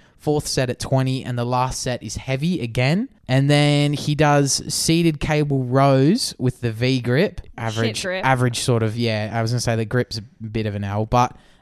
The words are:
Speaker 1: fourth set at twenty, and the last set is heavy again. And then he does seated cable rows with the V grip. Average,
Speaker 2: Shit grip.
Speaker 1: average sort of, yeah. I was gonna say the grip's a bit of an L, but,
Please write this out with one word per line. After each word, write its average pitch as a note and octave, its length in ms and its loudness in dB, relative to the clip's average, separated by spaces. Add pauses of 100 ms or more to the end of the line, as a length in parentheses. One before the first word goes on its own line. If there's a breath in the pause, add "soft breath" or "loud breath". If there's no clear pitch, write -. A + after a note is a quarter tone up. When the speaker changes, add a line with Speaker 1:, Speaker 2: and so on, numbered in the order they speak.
(180 soft breath)
Speaker 1:
fourth D3 280 -2
set C3 240 -2
at B2 100 -6
twenty, C3 440 0
and A#2+ 160 -6
the A#2+ 60 -2
last B2+ 360 -2
set A#2+ 220 -6
is - 140 -10
heavy D3 440 -4
again. C3+ 480 0 (180)
And C3+ 220 2
then D3 440 4
he D3 200 -2
does D3 480 2 (100)
seated E3 480 2
cable D3 440 0
rows C3+ 720 4
with B2+ 240 -2
the A#2 100 -2
V B2+ 300 0
grip. B2 400 0 (160)
Average, A2+ 400 -2
Speaker 2:
Shit - 80 -6
grip. F#3 200 -4
Speaker 1:
average B2+ 340 2
sort A#2 240 0
of, A2 140 -2
yeah. A2 360 -2
I A#2 80 -2
was A2+ 100 -2
gonna A#2+ 100 -2
say A#2 160 0
the A2+ 80 -2
grip's B2 340 -4
a - 20 -10
bit A2 460 -8
of G2+ 80 -4
an G2+ 80 -6
L, G#2 220 -4
but, B2 300 2 (260 soft breath)